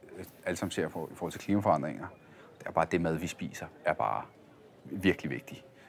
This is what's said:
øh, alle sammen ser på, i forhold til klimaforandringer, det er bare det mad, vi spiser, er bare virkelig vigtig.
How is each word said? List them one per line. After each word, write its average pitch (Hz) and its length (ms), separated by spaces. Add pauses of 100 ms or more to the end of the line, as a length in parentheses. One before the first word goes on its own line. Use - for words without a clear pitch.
(180)
øh, 90 80 (200)
alle 90 120
sammen 95 140
ser 82 180
på, 82 220
i - 40
forhold 82 160
til - 100
klimaforandringer, 87 640 (520)
det - 80
er - 40
bare 80 200
det 90 100
mad, 82 140
vi 80 120
spiser, - 380 (200)
er 85 80
bare 52 300 (600)
virkelig 92 460
vigtig. - 340 (220)